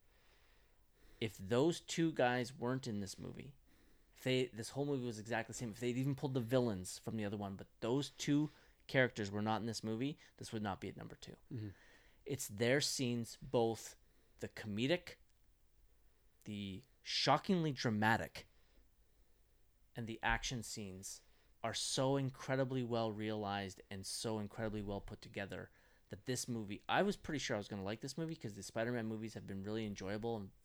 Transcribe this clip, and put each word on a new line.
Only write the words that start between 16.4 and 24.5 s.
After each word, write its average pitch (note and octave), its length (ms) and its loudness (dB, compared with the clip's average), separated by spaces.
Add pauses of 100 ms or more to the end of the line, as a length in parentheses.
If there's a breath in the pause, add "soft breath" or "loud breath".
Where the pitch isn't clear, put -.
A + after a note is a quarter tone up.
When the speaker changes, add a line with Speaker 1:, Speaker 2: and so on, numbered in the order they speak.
Speaker 1:
the G#2 360 -6 (220)
shockingly D#3+ 680 4
dramatic, G#2+ 760 2 (1500)
and A#2 120 -4
the A2+ 160 -6
action A#2 400 0
scenes G2 580 -10 (420)
are A2+ 100 -2
so C3+ 440 2
incredibly C3 640 0
well A2+ 280 2
realized G2+ 720 -2 (100)
and F#2+ 140 -8
so A2 340 -2
incredibly G#2+ 420 -2